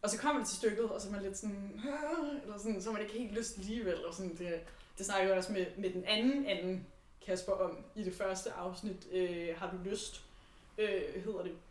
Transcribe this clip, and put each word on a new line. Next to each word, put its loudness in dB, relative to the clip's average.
og 2
så 2
kommer 4
det 0
til -2
stykket, 4
og -2
så -4
er -2
man -2
lidt -2
sådan, -4
"Ah," 0
eller -8
sådan, 0
så -2
har 0
man 0
ikke -4
helt -2
lyst -2
alligevel, 0
og -4
sådan, -4
det... -2
Det -6
snakkede 4
jeg 8
også 0
med, 4
med 0
den -2
anden, 6
anden 0
Kasper 0
om 2
i -4
det -2
første -2
afsnit, -6
øh, 2
Har -4
du -4
lyst? -6
Øh, 0
hedder -2
det. -4